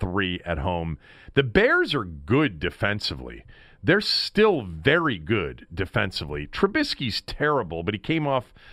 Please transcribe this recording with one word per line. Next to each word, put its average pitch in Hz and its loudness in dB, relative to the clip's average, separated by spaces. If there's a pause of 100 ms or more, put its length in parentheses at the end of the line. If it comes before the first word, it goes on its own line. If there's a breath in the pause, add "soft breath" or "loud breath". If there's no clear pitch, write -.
three 92 0
at 85 -2
home. 82 -2 (360 loud breath)
The 139 6
Bears 233 2
are 117 -2
good 87 -2
defensively. 80 -4 (420 soft breath)
They're 185 6
still 202 2
very 110 2
good 78 -2
defensively. 85 -2
Trubisky's 208 0
terrible, 110 -2
but 98 0
he 104 -4
came 156 -2
off, 131 -2 (180 loud breath)